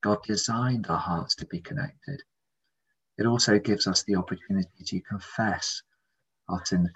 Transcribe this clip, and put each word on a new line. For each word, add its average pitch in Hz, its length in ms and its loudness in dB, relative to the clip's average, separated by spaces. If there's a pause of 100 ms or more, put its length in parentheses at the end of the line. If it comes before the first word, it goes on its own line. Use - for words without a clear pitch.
God 104 220 0
designed 117 640 0
our 82 100 2
hearts 85 380 -2
to - 100 -10
be 85 140 -6
connected. - 640 -8 (960)
It 104 60 2
also 117 340 6
gives 101 280 2
us 95 160 0
the 101 140 0
opportunity 92 680 -2
to 92 160 -4
confess - 800 -4 (680)
our 90 180 -4
sins 87 300 2